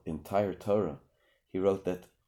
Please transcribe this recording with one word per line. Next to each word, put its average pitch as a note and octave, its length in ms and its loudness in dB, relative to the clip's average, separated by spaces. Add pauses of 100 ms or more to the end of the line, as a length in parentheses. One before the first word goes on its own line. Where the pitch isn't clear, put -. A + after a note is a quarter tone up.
entire F2+ 480 -2
Torah, G2+ 460 0 (520)
he F#2 80 -2
wrote F#2+ 240 2
that F2+ 220 -4 (220)